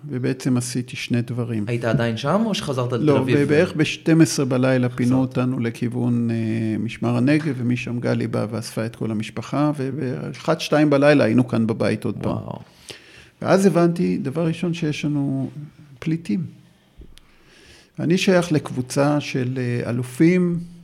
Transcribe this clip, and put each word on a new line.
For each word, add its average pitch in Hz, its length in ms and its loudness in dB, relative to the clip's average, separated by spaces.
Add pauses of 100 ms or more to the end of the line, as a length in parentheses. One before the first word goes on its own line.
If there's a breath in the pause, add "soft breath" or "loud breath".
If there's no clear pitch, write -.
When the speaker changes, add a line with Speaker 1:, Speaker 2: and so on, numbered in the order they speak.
Speaker 1:
ובעצם 131 480 -2
עשיתי 123 400 -4
שני 120 260 0
דברים. 117 440 -4
Speaker 2:
היית 120 180 -2
עדיין 113 320 2
שם, 156 300 0
או 202 80 0
שחזרת 123 380 -2
לתל 123 120 0
Speaker 1:
לא, 139 140 4
Speaker 2:
אביב? 139 200 2
Speaker 1:
ב-, 143 100 4
בערך 160 240 4
בשתים 160 480 2
עשרה 151 240 4
בלילה 127 440 2
פינו 123 280 2
Speaker 2:
חזרת. 131 120 2
Speaker 1:
אותנו 127 320 -2
לכיוון, 120 680 0
אה, 113 60 0 (420)
משמר 120 380 -2
הנגב, 147 400 2
ומשם 123 440 -4
גלי 120 260 -2
באה 113 240 -2
ואספה 110 360 -6
את 117 100 -10
כל 110 140 -6
המשפחה, 117 680 -4
וב-אחד, 143 840 -4
שתיים 151 300 2
בלילה 143 340 6
היינו 123 240 4
כאן 113 180 0
בבית 107 380 -2
עוד 110 180 -4
פעם. - 100 -4
Speaker 2:
וואו. 53 260 -8 (840 loud breath)
Speaker 1:
ואז 190 240 4
הבנתי, 175 520 2
דבר 156 280 -2
ראשון, 165 280 -2
שיש 151 300 -4
לנו 139 460 -2 (480)
פליטים. 165 480 -4 (1500 soft breath)
אני 156 200 2
שייך 180 340 2
לקבוצה 143 680 0
של, 131 380 -4
אה, 120 320 -2
אלופים 170 680 2 (260)